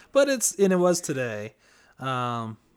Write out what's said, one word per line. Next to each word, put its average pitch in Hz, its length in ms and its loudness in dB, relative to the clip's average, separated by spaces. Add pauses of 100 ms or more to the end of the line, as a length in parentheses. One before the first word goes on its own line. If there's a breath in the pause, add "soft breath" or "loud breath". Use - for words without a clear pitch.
<laughs> - 60 -20
but 277 160 4
it's, 262 280 -2
and 196 180 4
it 185 40 4
was 180 240 2
today. 113 520 -6 (460 soft breath)
Um, 120 580 -4 (200)